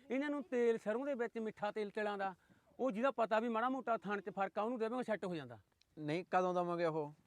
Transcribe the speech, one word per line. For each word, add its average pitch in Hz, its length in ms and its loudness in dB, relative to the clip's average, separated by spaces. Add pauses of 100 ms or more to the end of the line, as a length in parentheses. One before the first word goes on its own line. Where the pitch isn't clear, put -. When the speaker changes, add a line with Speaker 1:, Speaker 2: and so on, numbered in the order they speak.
Speaker 1:
ਇਹਨਾਂ 277 200 0
ਨੂੰ 285 140 -2
ਤੇਲ 233 340 4
ਸਰੋਂ 214 280 -2
ਦੇ 285 80 -2
ਵਿੱਚ 233 260 -4
ਮਿੱਠਾ 208 320 -4
ਤੇਲ 208 180 -4
ਤਿਲਾਂ 208 280 -2
ਦਾ 196 180 -4 (460)
ਉਹ 254 100 2
ਜਿਹਦਾ 233 200 2
ਪਤਾ 220 280 2
ਵੀ 240 100 2
ਮਾੜਾ 226 200 2
ਮੋਟਾ 247 280 0
ਥਣ 202 240 -2
'ਚ 208 80 -8
ਫਰਕ 196 280 -2
ਆ, 202 40 2
ਉਹਨੂੰ 233 180 -2
ਦੇਵਾਂਗੇ, 226 240 -2
ਸੈੱਟ 208 220 -2
ਹੋ 180 100 -4
ਜਾਂਦਾ। 120 240 -10 (400)
Speaker 2:
ਨਹੀਂ, 156 320 -2
ਕਦੋਂ 180 220 4
ਦੇਵੋਗੇ 175 320 2
ਉਹ? 151 280 -2 (140)